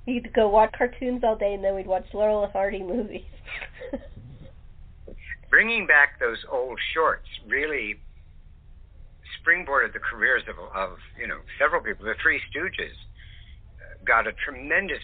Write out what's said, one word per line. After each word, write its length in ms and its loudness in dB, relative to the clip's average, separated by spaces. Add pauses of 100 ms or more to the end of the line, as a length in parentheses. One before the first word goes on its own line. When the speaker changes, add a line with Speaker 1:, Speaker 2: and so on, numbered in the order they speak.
Speaker 1:
we'd 260 -2
go 140 8
watch 280 8
cartoons 460 0
all 140 4
day, 180 2
and 80 -6
then 140 2
we'd 100 -4
watch 260 0
Laurel 300 4
and 100 0
Hardy 300 0
movies. 400 -4 (680)
<laughs> 80 -4 (1500)
Speaker 2:
Bringing 360 4
back 320 6
those 200 0 (120)
old 280 -2 (160)
shorts 340 2 (180)
really 540 -2 (1400)
springboarded 520 2
the 80 -6
careers 480 2
of, 80 -10 (180)
of, 240 -4 (220)
you 80 -8
know, 100 -8 (200)
several 240 4
people. 240 -6
The 160 -2
Three 180 2 (140)
Stooges, 380 -4 (880)
uh, 260 -16
got 200 6
a 60 -2
tremendous 720 -2